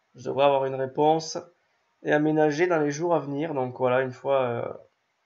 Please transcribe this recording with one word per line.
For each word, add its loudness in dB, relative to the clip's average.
je -16
devrais 0
avoir 4
une -4
réponse 0
et 0
aménager 2
dans 2
les 0
jours 0
à 4
venir. -6
Donc -4
voilà, 2
une -4
fois, 0
euh, -4